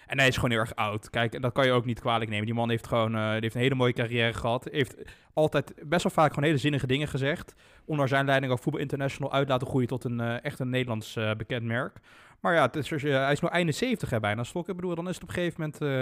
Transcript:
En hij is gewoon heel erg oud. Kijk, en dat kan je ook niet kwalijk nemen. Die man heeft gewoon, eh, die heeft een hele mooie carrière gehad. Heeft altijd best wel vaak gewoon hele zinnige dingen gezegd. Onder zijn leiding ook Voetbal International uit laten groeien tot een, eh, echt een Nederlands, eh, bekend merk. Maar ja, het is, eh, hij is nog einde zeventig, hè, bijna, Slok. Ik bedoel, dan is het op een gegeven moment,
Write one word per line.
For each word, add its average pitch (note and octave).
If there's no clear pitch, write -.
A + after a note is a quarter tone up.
En -
hij C3+
is B2+
gewoon B2+
heel A2+
erg A2
oud. G#2+
Kijk, A#2
en B2+
dat B2+
kan C#3
je B2+
ook A#2+
niet A#2
kwalijk A2+
nemen. G#2
Die A2+
man A#2
heeft A2+
gewoon, A2+
eh, A2
die A2
heeft A2+
een A#2+
hele C3+
mooie B2
carrière A#2
gehad. A#2
Heeft D3
altijd D#3
best D#3
wel F#3
vaak D#3
gewoon C#3+
hele D#3+
zinnige C#3
dingen C#3
gezegd. C#3
Onder D3
zijn C3+
leiding C3+
ook B2
Voetbal -
International C#3
uit C#3
laten B2+
groeien B2+
tot B2+
een, A#2+
eh, A#2
echt C#3+
een C3
Nederlands, B2
eh, A2
bekend A#2
merk. A#2+
Maar F#3
ja, E3
het C3
is, D3+
eh, D3+
hij C3+
is C#3+
nog -
einde F3
zeventig, A#3
hè, A#2
bijna, G#2+
Slok. E3+
Ik F#3+
bedoel, F3+
dan E3+
is F3+
het -
op F3
een -
gegeven E3+
moment, D#3